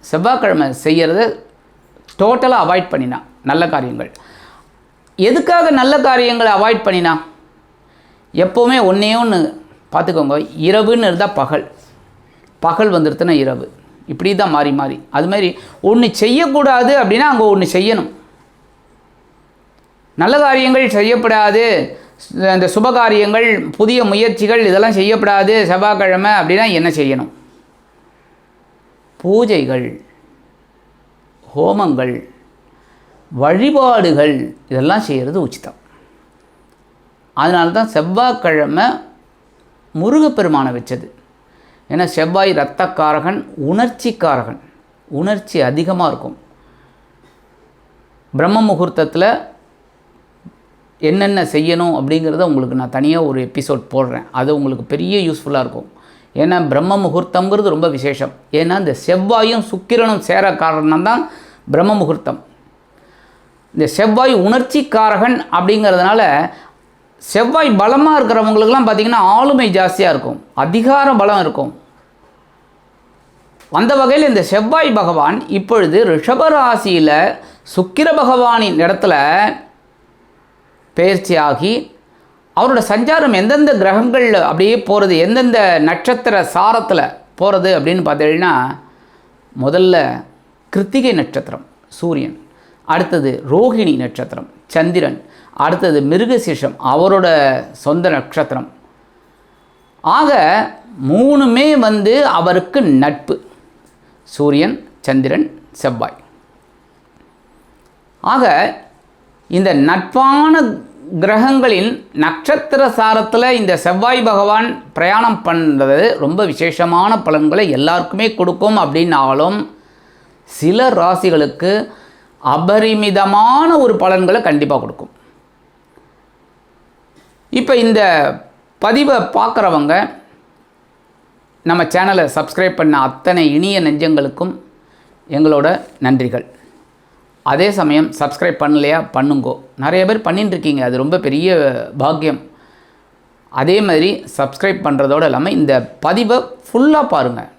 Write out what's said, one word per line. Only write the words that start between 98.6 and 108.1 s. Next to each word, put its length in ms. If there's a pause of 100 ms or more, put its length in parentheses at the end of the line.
ஆக 280 (800)
மூணுமே 580 (180)
வந்து 280 (240)
அவருக்கு 420 (220)
நட்பு, 340 (920)
சூரியன், 480 (300)
சந்திரன், 400 (360)
செவ்வாய். 360 (2250)